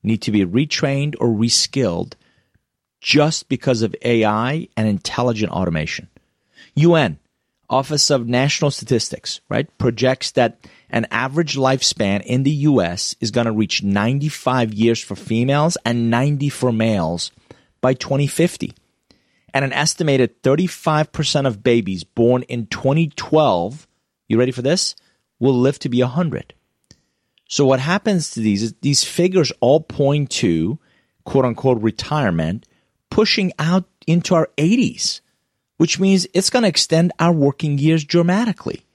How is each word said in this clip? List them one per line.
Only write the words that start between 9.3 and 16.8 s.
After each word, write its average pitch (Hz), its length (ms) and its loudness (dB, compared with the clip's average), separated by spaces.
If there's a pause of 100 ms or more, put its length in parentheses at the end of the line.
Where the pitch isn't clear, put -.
right, 127 200 -2 (100)
projects 127 540 0
that 120 260 0 (320)
an 117 200 -2
average 135 460 -2
lifespan 131 680 0
in 127 200 0
the 135 80 2
U 143 320 2
S 87 380 -4
is 110 100 -4
gonna 117 220 0
reach 107 300 -2
ninety-five 120 920 -2
years 113 260 2
for - 160 -12
females 139 680 -2
and 117 260 0
ninety 139 380 0
for 127 240 -2
males 101 580 -2 (500)